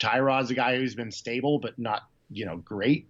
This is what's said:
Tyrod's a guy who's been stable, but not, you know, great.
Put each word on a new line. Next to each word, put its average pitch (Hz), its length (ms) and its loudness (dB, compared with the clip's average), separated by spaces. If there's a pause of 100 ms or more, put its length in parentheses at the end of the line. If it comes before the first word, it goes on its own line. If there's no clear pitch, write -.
Tyrod's 131 500 2
a 127 40 -2
guy 127 220 2
who's 127 200 -2
been 113 160 -6
stable, 131 480 0
but - 180 -8
not, 110 240 -2 (260)
you 98 160 -8
know, 85 120 -6
great. 107 540 0